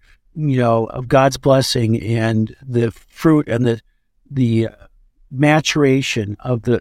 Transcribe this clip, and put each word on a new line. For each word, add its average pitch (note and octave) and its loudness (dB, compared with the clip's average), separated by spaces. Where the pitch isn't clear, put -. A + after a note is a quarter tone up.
you D3 -2
know, A2+ 2
of B2+ -10
God's C3+ 2
blessing B2+ 0
and A2 -2
the A#2 -2
fruit - 0
and A#2 -2
the, A#2 -2
the, A#2 0
uh, G#2+ -12
maturation C3+ 0
of B2+ -4
the, A#2 0